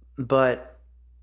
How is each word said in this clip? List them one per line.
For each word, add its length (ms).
But, 600